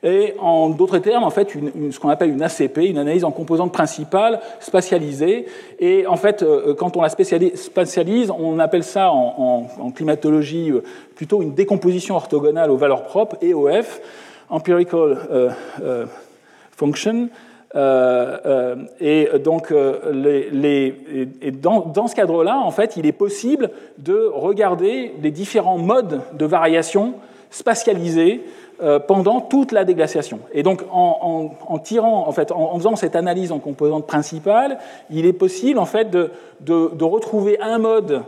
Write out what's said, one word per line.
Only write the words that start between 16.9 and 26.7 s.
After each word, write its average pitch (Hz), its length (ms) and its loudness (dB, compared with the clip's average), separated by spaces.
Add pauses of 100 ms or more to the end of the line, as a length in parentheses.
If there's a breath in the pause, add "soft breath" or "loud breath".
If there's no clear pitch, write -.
Euh, 156 640 2 (100)
euh, 127 300 0 (240)
et 151 280 4 (120)
donc, 160 320 -2
euh, 135 260 2 (140)
les, 139 380 0
les, 139 440 0 (180)
et, 131 360 -6
et - 20 -4
dans, 165 300 0
dans 175 260 -2
ce 233 80 -6
cadre-là, 185 460 2
en 196 100 0
fait, 220 260 -2
il 165 80 -6
est 151 60 4
possible 220 600 -2 (280 loud breath)
de 196 340 0
regarder 196 880 0
les 151 120 0
différents 185 440 0
modes 175 440 0 (180)
de 151 80 0
variation 165 680 2 (360 loud breath)